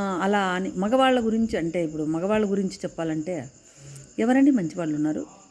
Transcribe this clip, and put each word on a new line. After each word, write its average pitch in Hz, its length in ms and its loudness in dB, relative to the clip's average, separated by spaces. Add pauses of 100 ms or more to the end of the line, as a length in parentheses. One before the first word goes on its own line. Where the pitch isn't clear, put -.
(240)
అలా 202 160 2
అని 185 360 -2
మగవాళ్ళ 247 500 2
గురించి 220 320 0
అంటే, 165 280 -2
ఇప్పుడు 156 180 -4
మగవాళ్ళ 196 480 0
గురించి 190 240 -2
చెప్పాలంటే 160 720 -6 (720)
ఎవరండి 262 320 6
మంచివాళ్ళు 170 440 0
ఉన్నారు? 151 300 -2 (240)